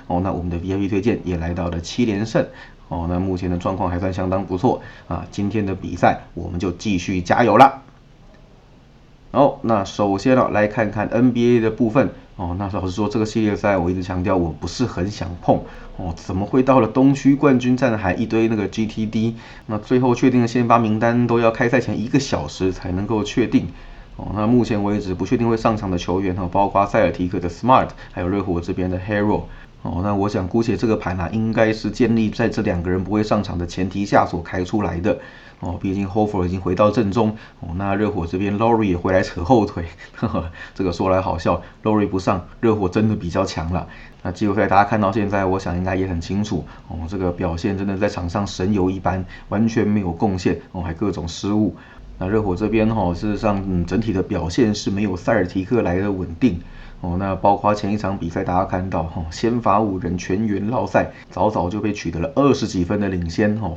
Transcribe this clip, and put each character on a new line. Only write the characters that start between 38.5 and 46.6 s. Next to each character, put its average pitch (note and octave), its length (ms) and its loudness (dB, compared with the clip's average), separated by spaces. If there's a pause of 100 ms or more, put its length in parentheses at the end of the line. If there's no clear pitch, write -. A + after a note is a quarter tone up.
Lowry A2+ 260 2
也 F2+ 120 2
回 F#2 160 0
来 F#2+ 100 4
扯 - 220 -6
后 A2 200 6
腿， F2 200 -6 (180)
<laughs> - 140 -20
呵 A#2 100 -2
呵， E2+ 240 -4 (240)
这 - 80 -4
个 F2 100 0
说 F#2+ 180 0
来 F#2 100 4
好 F2+ 180 -2
笑， E2+ 240 0 (220)
Lowry G#2 240 4
不 F#2+ 100 -2
上， F#2 260 0 (160)
热 A2+ 140 4
火 G2 140 0
真 A2 200 2
的 G#2+ 60 2
比 F2 160 -4
较 F#2+ 140 0
强 E2+ 280 -4
了。 E2 140 -2 (360)
那 F#2 100 -4
季 G#2+ 160 0
后 G2 60 2
赛 G2+ 120 2
大 F#2 80 2
家 G2 80 8
看 G#2+ 180 2
到 G2+ 120 4
现 G#2 180 0
在， G2 140 0
我 F#2 160 2
想 F2 160 -4
应 F2+ 80 -2
该 F#2 100 0
也 F#2+ 140 0
很 F2 120 -2
清 G2 220 -2
楚， F#2+ 220 -2 (240)